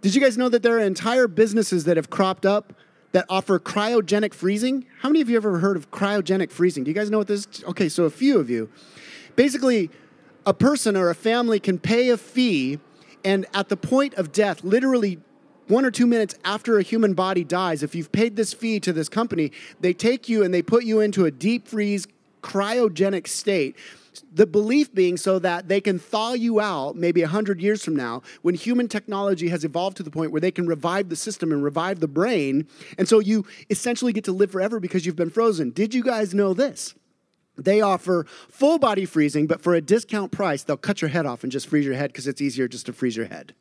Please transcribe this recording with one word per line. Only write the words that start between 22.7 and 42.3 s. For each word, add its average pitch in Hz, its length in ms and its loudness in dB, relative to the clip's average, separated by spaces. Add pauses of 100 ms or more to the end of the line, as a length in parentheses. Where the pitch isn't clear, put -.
state. 180 480 -2 (580)
The 196 120 4
belief 214 460 2
being 180 240 2
so 190 220 0
that 175 300 -2
they 196 120 2
can 190 200 0
thaw 226 320 -4
you 233 280 0
out 165 360 -4
maybe 170 260 2
a 160 60 0
hundred 196 340 -2
years 208 220 0
from 170 100 -2
now 123 280 -6 (200)
when 180 140 0
human 240 320 -2
technology 196 600 -4
has 165 160 -4
evolved 175 340 -4
to - 40 -10
the 156 80 -10
point 160 220 -4
where 156 80 0
they 180 100 0
can 180 160 -4
revive 170 420 -2
the 165 80 -8
system 175 360 -4
and 143 100 0
revive 165 380 -2
the 160 80 -2
brain. 151 580 0 (320)
And 185 100 0
so 220 120 6
you 208 260 0 (240)
essentially 240 420 -2
get 202 120 -4
to 196 80 -4
live 190 180 0
forever 190 300 -2
because 175 260 -4
you've 170 100 -4
been 165 140 -2
frozen. 196 400 0
Did 214 240 -4
you 247 80 0
guys 220 320 -2
know 202 180 2
this? 214 420 -4 (640)
They 196 240 2
offer 180 460 0 (240)
full 311 280 2
body 214 260 2
freezing, 151 420 0
but - 160 -2
for 175 120 2
a 165 60 2
discount 202 520 -2
price, 165 320 -2
they'll 147 120 -2
cut - 240 -4
your 156 100 -2
head 160 160 -2
off 120 180 -8
and 123 80 -6
just 131 160 -8
freeze 147 180 2
your 135 80 -2
head 139 180 -4
'cause 127 140 -10
it's 135 140 -6